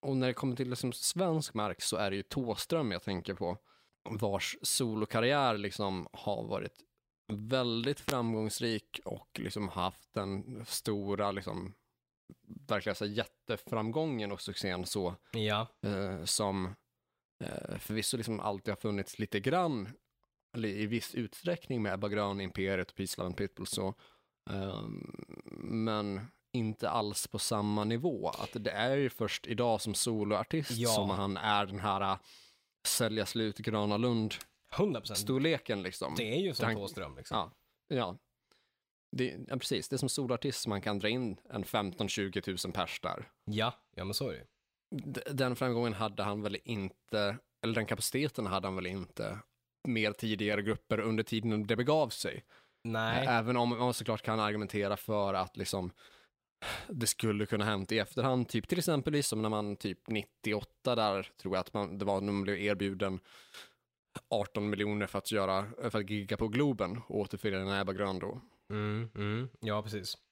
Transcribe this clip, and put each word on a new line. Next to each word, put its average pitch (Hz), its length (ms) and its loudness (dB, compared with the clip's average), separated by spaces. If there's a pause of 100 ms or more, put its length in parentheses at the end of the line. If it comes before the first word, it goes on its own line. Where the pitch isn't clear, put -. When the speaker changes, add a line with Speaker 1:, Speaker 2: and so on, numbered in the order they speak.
Speaker 1:
Och 139 160 0
när 127 100 4
det 127 60 2
kommer 127 220 0
till, 127 140 -2
liksom, 123 240 -2
svensk 165 600 0
mark 107 280 0
så - 160 0
är 101 120 4
det 95 60 0
ju 98 80 -2
Thåström 123 680 0
jag 87 120 -4
tänker 95 300 -2
på, 90 240 -2 (520)
vars 101 520 -2
solokarriär, 117 960 2
liksom, 98 560 -2
har - 300 -2
varit 107 300 -4 (600)
väldigt 120 680 0
framgångsrik 113 1040 -2
och, - 340 -10
liksom, 104 300 -4
haft - 440 -4
den 107 520 -4
stora, 101 680 -2
liksom, 95 420 -6 (920)
verkligen 101 280 0
så 104 100 -2
här 104 60 -2
jätteframgången 113 1200 -2
och 95 100 -6
succén 92 440 -2
så, 92 300 -2 (160)
Speaker 2:
Ja. 107 360 0 (140)
Speaker 1:
eh, 95 420 0
som, 98 520 2 (680)
eh, - 340 -6
förvisso, 107 400 -2
liksom, 113 220 -2
alltid 101 320 -2
har 98 60 0
funnits 101 420 -2
lite 107 200 0
grann, 131 500 0 (680)
eller 110 120 0
i 104 160 0
viss 110 300 -2
utsträckning 127 680 -2
med 101 120 2
Ebba 101 140 -2
Grön, 101 340 0
Imperiet 95 480 0
och - 80 -20
Peace, 95 200 -4
Love 90 100 -2
and 90 100 -4
Pitbull 98 300 -4
så, 98 260 -2 (560)
ehm, - 760 -6 (360)
men 107 600 -2 (320)
inte 110 360 0
alls 104 380 0
på 104 120 -6
samma 104 440 2
nivå. 117 460 0
Att 104 240 -6
det 104 180 -2
är 123 260 2
ju 139 120 4
först - 380 -4
idag 117 340 2
som 107 120 -2
soloartist 110 760 0
Speaker 2:
Ja. 117 180 2
Speaker 1:
som 104 200 4
han 98 280 0
är 104 280 4
den 95 140 -6
här, 98 220 2
eh, 98 160 2 (720)
sälja 110 380 2
slut 110 320 0
Gröna 104 400 2
Lund 113 360 4 (380)
Speaker 2:
Hundra 160 300 2
procent. 98 180 -4
Speaker 1:
storleken, 127 640 2
liksom. 82 340 -2
Speaker 2:
Det 113 180 0
är 165 40 2
ju 185 140 0
som 123 120 2
Speaker 1:
Han, 113 100 4
Speaker 2:
Thåström, 92 420 -6
liksom. - 200 -4
Speaker 1:
ja, 87 140 -2 (440)
ja. 110 220 0 (920)
Det, 127 260 0 (100)
ja, 135 100 -4
precis. - 320 -2
Det 139 60 -2
är - 20 0
som 131 120 0
soloartist 127 520 0
som - 80 -2
man 101 120 0
kan 104 180 0
dra 104 100 2
in 117 280 0 (120)
en 107 140 -4
femton, 101 460 0
tjugotusen 95 600 -2
pers 90 300 -2
där. - 300 -4 (140)
Speaker 2:
Ja, 110 280 0 (220)
ja, 90 80 -6
men 98 100 -4
så 131 160 -2
är - 40 -4
det 65 40 -8
ju. 120 80 -14 (640)
Speaker 1:
D-, 127 100 -6 (100)
den 127 240 2
framgången 120 380 2
hade 101 300 -2
han 104 180 0
väl 101 220 -2
inte, 104 760 0 (260)
eller 113 120 0
den 110 100 2
kapaciteten 127 600 -2
hade 95 220 0
han 95 80 -2
väl 90 100 -4
inte 98 540 -4 (480)
mer 110 240 4
tidigare 104 500 0
grupper 107 380 0
under 110 240 2
tiden 107 440 0
det 113 80 4
begav 131 340 4
sig. - 360 -4 (380)
Speaker 2:
Nej. 113 420 2
Speaker 1:
Ä-, 127 40 2
även 117 280 4
om 120 120 6
man 120 240 2
såklart 110 280 -2
kan 110 180 2
argumentera 104 580 2
för 101 360 2
att, 92 240 0
liksom, 92 340 -2 (960)
det 147 200 0
skulle 104 380 2
kunna 104 200 2
hänt 104 260 2
i 110 80 4
efterhand, 123 500 2
typ 110 180 0
till 180 100 2
exempelvis 151 500 2
som 110 140 0
när 110 80 2
man 107 260 0
typ - 320 -6
nittioåtta 107 880 -2
där, 101 420 2
tror 95 180 -2
jag 92 60 4
att - 120 -8
man, 101 240 -2
det 98 80 -2
var 98 160 2
när 101 120 0
man 101 100 2
blev 98 180 0
erbjuden 98 580 0 (1080)
arton 104 400 0
miljoner 104 380 0
för - 120 -4
att - 120 -4
göra, 98 400 2 (180)
för 107 100 0
att 98 100 -4
gigga 104 280 -2
på 113 100 2
Globen 110 500 2 (100)
och 98 100 -2
återförenas 98 500 0
med 98 140 2
Ebba 98 120 0
Grön 95 260 0
då. 101 220 -6 (280)
Speaker 2:
Mm, 104 460 -2
mm. 107 340 -2 (100)
Ja, 107 240 -2
precis. 104 340 -6 (140)